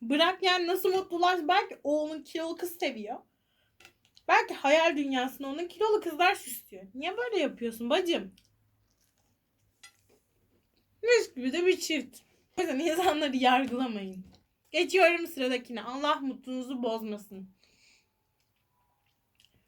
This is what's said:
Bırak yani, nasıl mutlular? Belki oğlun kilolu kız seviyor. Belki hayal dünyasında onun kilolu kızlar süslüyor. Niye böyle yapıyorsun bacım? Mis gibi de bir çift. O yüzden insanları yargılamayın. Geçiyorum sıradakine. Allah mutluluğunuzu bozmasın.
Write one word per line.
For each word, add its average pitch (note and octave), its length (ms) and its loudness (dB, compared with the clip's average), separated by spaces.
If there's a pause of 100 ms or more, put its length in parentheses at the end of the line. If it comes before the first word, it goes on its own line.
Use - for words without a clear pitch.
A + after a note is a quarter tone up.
Bırak E4+ 340 2
yani, F4+ 240 2
nasıl F#4 260 0
mutlular? F4+ 540 0
Belki G4 360 0
oğlun D4+ 400 -2
kilolu E4 320 -6
kız - 220 -8
seviyor. A3+ 420 -4 (1080)
Belki G4 260 4
hayal D#4+ 440 4
dünyasında C4+ 500 -2
onun D#4+ 200 -6
kilolu G#4+ 340 2
kızlar F4 340 2
süslüyor. - 480 -14 (100)
Niye E4 240 -6
böyle A#4 220 -2
yapıyorsun A#3 500 -4
bacım? D4+ 460 0 (2750)
Mis A4+ 320 4
gibi B3+ 180 -4
de F4 120 0
bir F#4 140 4
çift. - 400 -4 (380)
O F#4 40 -2
yüzden D4 180 -2
insanları D#4 580 2
yargılamayın. A#3+ 880 0 (460)
Geçiyorum E4+ 560 4
sıradakine. B3 560 -6
Allah C#4 320 -2
mutluluğunuzu B3+ 680 -8
bozmasın. G#3 640 -8 (2250)